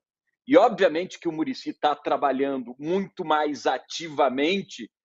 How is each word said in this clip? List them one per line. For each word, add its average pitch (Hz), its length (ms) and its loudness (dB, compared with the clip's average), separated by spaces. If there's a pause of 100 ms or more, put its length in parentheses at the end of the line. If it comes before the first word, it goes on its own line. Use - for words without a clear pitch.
(460)
E, 135 100 6
obviamente, 180 640 2
que 170 100 -4
o 160 40 -4
Muricy 147 400 -6
tá 151 220 -2
trabalhando 135 840 -2
muito 175 460 -4
mais 151 420 0
ativamente 143 1200 -2 (140)